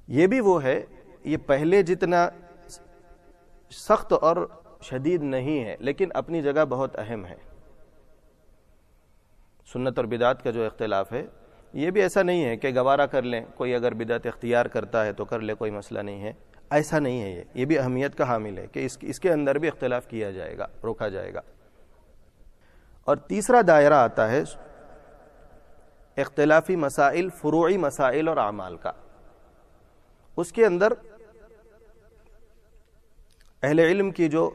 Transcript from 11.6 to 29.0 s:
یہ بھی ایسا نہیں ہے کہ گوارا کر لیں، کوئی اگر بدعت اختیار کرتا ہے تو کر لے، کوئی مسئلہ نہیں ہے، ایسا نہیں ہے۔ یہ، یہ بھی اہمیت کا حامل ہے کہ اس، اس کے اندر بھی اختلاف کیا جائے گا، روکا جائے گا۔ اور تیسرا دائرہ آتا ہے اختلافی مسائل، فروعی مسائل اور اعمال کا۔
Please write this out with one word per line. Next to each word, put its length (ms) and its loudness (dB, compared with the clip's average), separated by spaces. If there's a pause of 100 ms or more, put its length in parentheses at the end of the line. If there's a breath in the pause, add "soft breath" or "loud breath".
یہ 180 -2
بھی 120 2
ایسا 200 2
نہیں 220 2
ہے 120 -2
کہ 180 -4
گوارا 320 4
کر 160 -2
لیں، 220 -4 (100)
کوئی 200 -2
اگر 200 0
بدعت 320 -4
اختیار 400 0
کرتا 400 -2
ہے 60 -4
تو 120 -8
کر 160 -6
لے، 140 -6
کوئی 160 -6
مسئلہ 280 -10
نہیں 240 -10
ہے، 100 -8 (380 soft breath)
ایسا 280 0
نہیں 240 -2
ہے۔ 80 -6
یہ، 140 -12 (100)
یہ 100 -2
بھی 140 2
اہمیت 400 -2
کا 100 0
حامل 300 -4
ہے 80 -12
کہ 180 -8
اس، 160 -8
اس 200 -10
کے 120 2
اندر 260 0
بھی 100 -2
اختلاف 380 -4
کیا 240 -6
جائے 280 -12
گا، 80 -8 (160)
روکا 260 -6
جائے 260 -8
گا۔ 60 -8 (1600 soft breath)
اور 120 2
تیسرا 500 2
دائرہ 280 8
آتا 360 4
ہے 120 0 (1700)
اختلافی 600 2
مسائل، 520 0
فروعی 480 0
مسائل 520 0
اور 80 -2
اعمال 400 -4
کا۔ 160 -8 (1400)